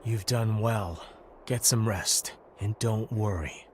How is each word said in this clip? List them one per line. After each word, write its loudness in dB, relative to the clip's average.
You've -2
done 2
well. 0
Get -2
some 4
rest, 0
and -2
don't 0
worry. -2